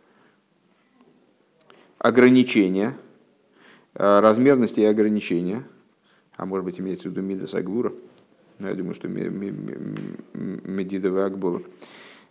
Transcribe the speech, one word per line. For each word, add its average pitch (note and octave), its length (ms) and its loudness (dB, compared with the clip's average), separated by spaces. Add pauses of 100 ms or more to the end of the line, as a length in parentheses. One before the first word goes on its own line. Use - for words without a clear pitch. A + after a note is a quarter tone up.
(2000)
ограничения, B2 1000 4 (1000)
э, G2+ 240 4
размерности A2+ 640 4
и G#2 40 6
ограничения, G#2 800 0 (720)
а - 100 -10
может F#2+ 200 -6
быть, F#2 160 -8
имеется F#2 260 -8
в F#2 40 -8
виду F#2 100 -6
Мидас F#2+ 320 -8
Агвура, G2 400 -4 (680)
но G2 80 -10
я G2+ 80 -6
думаю, F2+ 180 -6
что - 140 -12
ми-, F#2+ 220 -6
ми-, G2 220 -8
ми-, G2+ 260 -10 (560)
ми-, F#2+ 320 -10
Медида F#2+ 600 -4
Агбола. F#2+ 360 -4 (680)